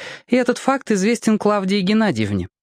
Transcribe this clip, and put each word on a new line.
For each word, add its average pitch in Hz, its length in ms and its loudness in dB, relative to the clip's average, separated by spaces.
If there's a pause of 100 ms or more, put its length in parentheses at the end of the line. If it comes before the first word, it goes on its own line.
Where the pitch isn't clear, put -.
(280)
и - 80 0
этот 247 240 0
факт 269 320 -2
известен 214 480 2
Клавдии 202 420 0
Геннадьевне. 120 640 0 (160)